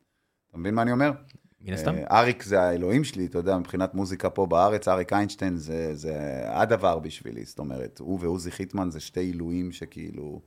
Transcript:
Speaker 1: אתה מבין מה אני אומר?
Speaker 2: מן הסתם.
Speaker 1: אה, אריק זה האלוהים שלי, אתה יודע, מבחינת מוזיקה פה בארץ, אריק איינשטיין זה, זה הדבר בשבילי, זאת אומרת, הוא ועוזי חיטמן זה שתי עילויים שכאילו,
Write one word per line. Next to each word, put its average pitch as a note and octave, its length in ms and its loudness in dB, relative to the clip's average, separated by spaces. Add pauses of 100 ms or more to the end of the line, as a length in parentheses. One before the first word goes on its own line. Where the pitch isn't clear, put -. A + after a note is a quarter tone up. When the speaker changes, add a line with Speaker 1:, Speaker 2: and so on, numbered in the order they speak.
(500)
Speaker 1:
אתה - 80 -20
מבין G2 180 -2
מה A#2 60 4
אני A#2+ 100 2
אומר? C#3+ 200 4 (500)
Speaker 2:
מן F#2+ 120 -8
הסתם. D#2 220 0
Speaker 1:
אה, E2+ 240 6
אריק A#2+ 240 4
זה G2 180 4
האלוהים F2+ 420 4
שלי, F#2+ 220 -4
אתה F2 120 -4
יודע, F#2 200 2
מבחינת F#2 360 -2
מוזיקה F#2 360 -2
פה G2 160 0
בארץ, F#2 420 4
אריק F#2 260 2
איינשטיין G2 440 0
זה, D#2+ 380 -4
זה D2+ 180 -6 (320)
הדבר F#2 540 2
בשבילי, A1+ 460 -10
זאת - 140 -14
אומרת, B1+ 400 -8
הוא F2+ 220 -4
ועוזי F2 300 -2
חיטמן F#2 400 -4
זה D#2 80 -8
שתי - 200 -8
עילויים F2 520 -2
שכאילו, D#2 760 -12